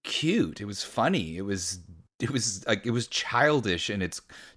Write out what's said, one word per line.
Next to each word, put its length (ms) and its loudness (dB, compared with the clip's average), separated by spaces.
cute. 580 2
It 40 -6
was 180 -6
funny. 540 2
It 60 -4
was, 360 -2
it 120 -2
was, 340 -2
like, 200 0
it 60 0
was 160 0
childish 800 2
in 120 -2
its 200 -4